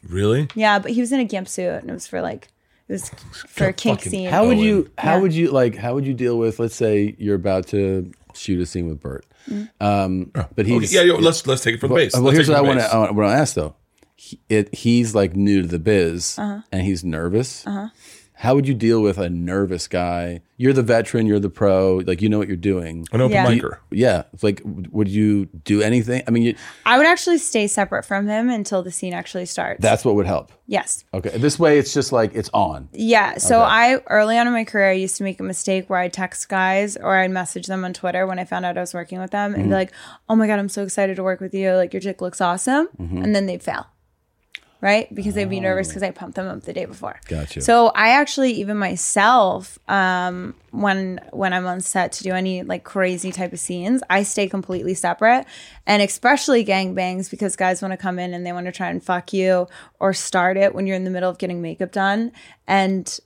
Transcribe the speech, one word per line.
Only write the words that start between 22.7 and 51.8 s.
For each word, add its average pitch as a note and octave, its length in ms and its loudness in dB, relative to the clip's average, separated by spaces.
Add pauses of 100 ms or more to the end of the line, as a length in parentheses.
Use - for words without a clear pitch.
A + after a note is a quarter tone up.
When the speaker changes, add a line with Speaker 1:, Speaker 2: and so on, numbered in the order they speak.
Speaker 1:
An A#2 100 2
open C3 140 2
Speaker 2:
Yeah. F#3 120 4
Speaker 3:
Do A#2 80 6
you B2 60 2
Speaker 1:
micer. - 160 -8 (140)
Speaker 3:
Yeah. G#2 320 4 (100)
It's - 80 -10
like, G2+ 220 2
w-, F2+ 280 -8
would G#2+ 180 0
you G#2 360 2 (180)
do G#2 200 2
anything? A#2+ 440 0
I A#2 40 0
mean, A#2 120 4
you A#2 120 2 (300)
Speaker 2:
I A#3+ 120 6
would D4 80 6
actually F4 340 2
stay G#3 280 -2
separate F#3+ 360 -2
from G3+ 240 -4
him A3 220 -2
until G#3 320 -2
the F3+ 100 -10
scene F3+ 220 -8
actually F3+ 320 -8
starts. - 360 -6
Speaker 3:
That's A2 240 2
what A2 100 4
would G2+ 100 2
help. - 260 -4 (140)
Speaker 2:
Yes. - 380 -4 (100)
Speaker 3:
Okay. F#2+ 240 -6
This C#3+ 220 0
way, D3+ 180 6
it's C#3 160 2
just, C#3 180 0
like, A2+ 240 2
it's G#2+ 160 -4
on. D#2+ 420 -2
Speaker 2:
Yeah. A3 440 2
So A3+ 240 4
Speaker 3:
Okay. A3+ 100 4
Speaker 2:
I, A#3 240 4 (120)
early G#3+ 320 2
on A#3+ 80 2
in B3 60 0
my A3+ 120 0
career, G3 240 2
I F#3+ 40 2
used F#3+ 240 -4
to G3+ 60 -6
make F#3+ 160 -6
a F#3+ 40 -8
mistake F#3+ 440 -4
where F#3 120 0
I F3+ 100 -2
text - 400 -8
guys G3 480 0
or - 200 0
I'd F#3 140 2
message F3+ 360 -6
them F#3+ 180 -6
on F3+ 80 -8
Twitter F#3 320 -2
when F#3 140 -6
I F3+ 60 -6
found F3+ 200 -6
out F3 120 -4
I F3+ 40 -4
was F3+ 140 -8
working F3 240 -10
with F#3 120 -10
them G#3 220 -4
and G3 100 -2
be F#3+ 60 2
Speaker 3:
Mm-hmm. - 40 2
Speaker 2:
like, F#3+ 180 0 (380)
"Oh A3+ 60 2
my A3 120 4
God, G#3+ 120 2
I'm G3+ 100 -4
so G3+ 140 -8
excited F#3+ 340 -2
to F#3+ 60 -6
work F#3 180 -2
with F#3+ 140 -10
you. F#3+ 180 2
Like, F#3 200 2
your F#3+ 80 -6
chick F#3+ 200 -6
looks F3+ 200 -6
awesome." B3+ 460 0 (120)
Speaker 3:
Mm-hmm. F#2 240 -4
Speaker 2:
And G#3 120 2
then G3 100 0
they'd F#3 180 -8
fail. - 240 -8 (920)
Right? G#3 320 2
Because G3+ 220 -4
they'd G3+ 140 -2
be F#3+ 100 -4
nervous F#3 300 -2
Speaker 3:
Oh. - 40 -12
Speaker 2:
'cause G3 100 -6
I F#3 80 -4
pumped - 240 -14
them F#3+ 140 -6
up - 140 -12
the - 100 -12
day F3+ 120 -6
before. - 420 -12
Speaker 3:
Gotcha. D2+ 340 -8
Speaker 2:
So A#3 340 6
I G#3+ 140 4
actually, C4+ 440 2
even G#3 240 -4
myself, G3 1000 2 (100)
um, F3+ 680 -2 (160)
when, F#3+ 500 -2 (100)
when F#3+ 220 -4
I'm F3+ 140 -2
on F3+ 140 -6